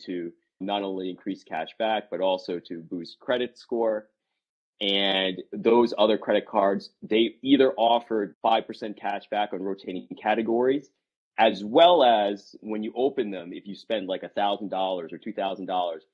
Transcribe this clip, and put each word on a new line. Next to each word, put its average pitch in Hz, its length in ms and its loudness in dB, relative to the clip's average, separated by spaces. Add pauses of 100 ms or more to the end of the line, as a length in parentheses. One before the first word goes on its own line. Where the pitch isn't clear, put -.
to 87 260 -8 (280)
not 101 220 -2
only 95 260 -6
increase 92 360 -10
cash 82 240 -8 (100)
back, 110 320 -2
but 87 100 -6
also 92 380 -2
to 85 240 -12
boost 85 380 -10
credit 123 360 -4
score. 110 520 -4 (720)
And 98 640 0 (100)
those 113 460 4
other 107 200 4
credit 104 280 0
cards, 98 440 0 (120)
they 113 400 0
either 135 340 6
offered 113 680 0
five 113 240 2
percent 107 340 -12
cash 101 300 -6
back 104 220 -2
on 92 100 -6
rotating 95 440 -8 (160)
categories, 117 680 0 (480)
as 107 260 4
well 156 400 6
as 104 560 2
when 107 220 -6
you 110 140 -8
open 127 340 -2
them, 90 220 -10
if 82 140 -14
you 98 80 -12
spend, 104 320 -6
like, 90 160 -6
a 95 60 -12
thousand 101 400 -2
dollars 92 440 -4
or 85 60 -14
two 110 140 -12
thousand 98 340 -6
dollars 87 480 -4